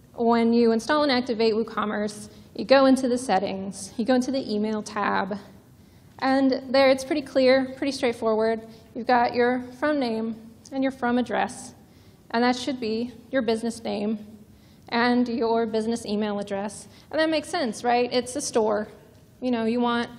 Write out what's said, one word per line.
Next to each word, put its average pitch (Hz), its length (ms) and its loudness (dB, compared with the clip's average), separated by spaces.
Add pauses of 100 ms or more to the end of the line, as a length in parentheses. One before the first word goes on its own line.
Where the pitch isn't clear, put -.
(120)
when 233 400 2
you 233 200 6
install 294 320 0
and 294 60 2
activate 226 440 0
WooCommerce, 208 720 -4 (260)
you 220 120 -8
go 269 200 8
into 262 220 4
the 240 80 2
settings, 196 800 -2
you 226 80 -2
go 262 100 4
into 254 160 2
the 254 220 -4
email 214 300 -2
tab, 196 560 -2 (800)
and 262 500 2
there 269 220 6
it's 269 140 2
pretty 302 180 -2
clear, 262 540 4
pretty 277 160 -2
straightforward. 226 680 0 (340)
You've 226 120 -8
got 247 280 4
your 247 300 2 (140)
from 302 200 0
name 226 380 -2 (340)
and 269 120 -2
your 262 100 0
from 240 240 0
address, - 580 -4 (560)
and 233 140 0
that 254 120 2
should 262 220 -6
be 226 340 -4 (180)
your 262 120 0
business 226 400 -2
name 208 360 -4 (720)
and 247 380 2
your 226 360 0
business 226 400 -4
email 208 340 -4
address. 202 500 -8 (220)
And - 80 -4
that 320 120 2
makes 302 180 -2
sense, 277 340 -4
right? 240 300 2
It's 247 240 -2
a 294 40 -4
store. 214 480 0 (520)
You 254 100 -2
know, 233 140 0
you 233 160 0
want 233 380 0